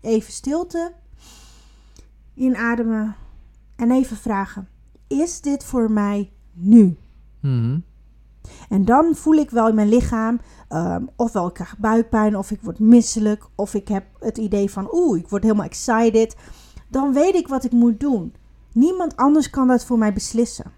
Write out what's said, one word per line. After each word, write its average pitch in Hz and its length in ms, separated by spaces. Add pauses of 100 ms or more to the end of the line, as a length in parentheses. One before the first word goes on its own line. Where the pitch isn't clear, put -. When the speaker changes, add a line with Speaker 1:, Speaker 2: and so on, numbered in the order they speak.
Speaker 1:
Even 226 320
stilte. 339 600 (1400)
Inademen. 226 800 (600)
En 233 160
even 254 260
vragen, 196 500 (400)
"Is 311 340
dit 277 220
voor 226 280
mij 202 400 (220)
nu?" 190 440 (420)
Speaker 2:
Mhm. 127 380 (920)
Speaker 1:
En 196 160
dan 302 300
voel 311 200
ik 302 140
wel 226 180
in 220 80
mijn 208 140
lichaam, 233 500 (280)
ehm, 175 360 (120)
ofwel 214 320
ik 180 60
krijg - 240
buikpijn, 214 600
of 196 140
ik 208 100
word 180 180
misselijk, 220 760
of 202 180
ik 202 140
heb 196 180 (140)
het 220 180
idee 202 340
van, 196 200
oeh, 320 280
ik 175 100
word 202 140
helemaal 214 220
excited. 220 680 (520)
Dan 269 260
weet 349 220
ik 339 120
wat 269 160
ik 247 80
moet 233 280
doen. 233 340 (400)
Niemand 339 420
anders 285 340
kan 262 180
dat 247 180
voor 240 120
mij 214 160
beslissen. - 640